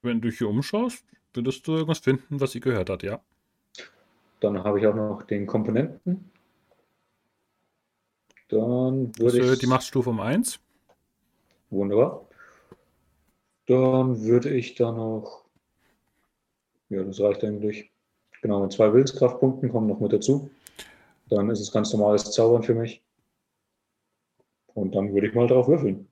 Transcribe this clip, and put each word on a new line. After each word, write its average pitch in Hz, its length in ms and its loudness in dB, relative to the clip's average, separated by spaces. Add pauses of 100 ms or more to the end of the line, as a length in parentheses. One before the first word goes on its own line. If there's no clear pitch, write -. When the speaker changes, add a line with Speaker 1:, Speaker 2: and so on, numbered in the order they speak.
Speaker 1:
Wenn 120 180 -2
du 117 100 -4
dich 113 100 -8
hier 113 100 -2
umschaust, 208 560 -4 (280)
würdest 123 320 -6
du 160 80 -4
irgendwas 160 260 -2
finden, 139 420 -2
was 135 100 -2
sie 123 80 -10
gehört 113 300 -2
hat, 92 140 -6
ja. 101 180 -8 (1200)
Speaker 2:
Dann 104 240 0
habe 101 160 2
ich 110 60 4
auch 104 80 2
noch 107 280 -6
den 101 240 -4
Komponenten. 120 840 -2 (2250)
Dann 123 680 -2
würde 113 60 0
Speaker 1:
Das 120 120 4
erhöht 123 180 4
Speaker 2:
ich 127 60 0
Speaker 1:
die 123 80 0
Machtstufe 127 420 0
um 113 100 -4
eins. 139 400 -2 (1080)
Speaker 2:
Wunderbar. 101 580 0 (1400)
Dann 127 560 2
würde 120 260 2
ich 127 260 -4
da 117 160 0
noch, 110 540 -8 (1400)
ja, 98 140 -4
das 98 180 -6
reicht 101 240 2
eigentlich. 107 440 -6 (520)
Genau, 101 200 0
mit 98 120 -2
zwei 107 200 4
Willenskraftpunkten 131 800 2
kommen 113 160 0
noch 101 140 -2
mit 104 100 0
dazu. 139 380 0 (800)
Dann 104 200 0
ist 110 120 -4
es - 100 -14
ganz 107 220 -2
normales 104 380 2
Zaubern 117 300 4
für 117 120 0
mich. 113 280 -4 (1700)
Und 101 200 -4
dann 101 200 -2
würde 101 140 2
ich 110 60 -6
mal 120 140 4
drauf 123 220 4
würfeln. 135 420 0